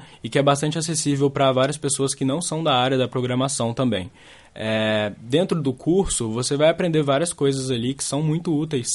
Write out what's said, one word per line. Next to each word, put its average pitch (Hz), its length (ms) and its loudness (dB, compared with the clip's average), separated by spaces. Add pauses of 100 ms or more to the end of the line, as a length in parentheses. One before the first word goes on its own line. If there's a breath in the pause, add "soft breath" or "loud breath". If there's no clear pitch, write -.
(240 loud breath)
e - 40 -6
que 143 100 0
é 139 40 4
bastante 143 360 2
acessível 143 520 0
pra 139 220 2
várias 135 240 2
pessoas 139 380 -2
que - 100 -4
não 135 160 0
são 160 240 -4
da 147 100 2
área 131 220 2
da 127 100 2
programação 123 680 -2
também. 107 360 -2 (440 loud breath)
É, 110 640 0
dentro 156 440 0
do 131 100 0
curso, 156 580 0
você 123 260 -2
vai 151 120 4
aprender 165 340 2
várias 143 300 0
coisas 135 380 0
ali 123 240 -2
que 135 100 -8
são 143 180 -2
muito 160 320 0
úteis, 151 400 -2